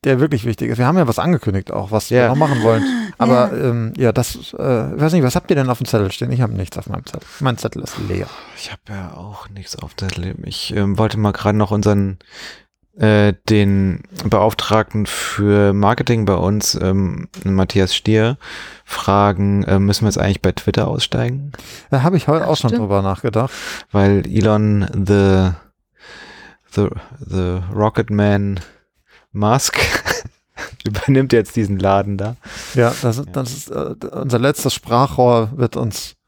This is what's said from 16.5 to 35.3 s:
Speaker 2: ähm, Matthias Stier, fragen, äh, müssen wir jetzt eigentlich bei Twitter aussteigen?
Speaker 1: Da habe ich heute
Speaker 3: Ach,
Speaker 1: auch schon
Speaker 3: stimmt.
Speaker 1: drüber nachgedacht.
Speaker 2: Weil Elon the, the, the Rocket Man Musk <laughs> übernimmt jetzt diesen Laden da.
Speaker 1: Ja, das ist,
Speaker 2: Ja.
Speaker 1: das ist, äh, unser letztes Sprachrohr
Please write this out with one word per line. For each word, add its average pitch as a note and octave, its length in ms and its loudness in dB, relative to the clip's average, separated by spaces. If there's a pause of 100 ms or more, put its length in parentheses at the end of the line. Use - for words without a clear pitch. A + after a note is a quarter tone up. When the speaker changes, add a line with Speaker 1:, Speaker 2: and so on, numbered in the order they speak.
Speaker 2:
ähm, F#2+ 520 0 (160)
Matthias F#2+ 520 2
Stier, A2 420 2 (480)
fragen, G2+ 800 2
äh, F#2+ 160 2
müssen G2+ 240 2
wir G#2+ 60 4
jetzt F#2+ 100 -2
eigentlich F#2 240 0
bei F#2 80 2
Twitter - 360 0
aussteigen? B2+ 680 -4 (360)
Speaker 1:
Da C3 140 2
habe F3+ 140 4
ich - 100 0
heute D#3 180 2
Speaker 3:
Ach, - 40 -2
Speaker 1:
auch D3+ 80 2
schon B2 120 0
Speaker 3:
stimmt. E3 140 0
Speaker 1:
drüber G2 180 0
nachgedacht. G#2 500 -2 (400)
Speaker 2:
Weil G2+ 360 4
Elon G#2 680 2
the, G2 560 4 (1300)
the, G2+ 120 2 (320)
the F2+ 420 -2 (120)
Rocket G#2+ 380 0
Man G2+ 480 2 (720)
Musk G#2+ 460 0 (600)
<laughs> - 500 -12
übernimmt C3 460 2
jetzt A2 220 2
diesen G2+ 220 0
Laden G2 400 0
da. G#2+ 200 -6 (360)
Speaker 1:
Ja, A#2+ 180 2 (120)
das A#2 160 -2
ist, D3 80 -10
Speaker 2:
Ja. - 60 -16
Speaker 1:
das B2+ 200 -6
ist, - 160 -16
äh, - 240 -6 (180)
unser A#2+ 280 -2
letztes C3+ 340 0
Sprachrohr A#2+ 840 2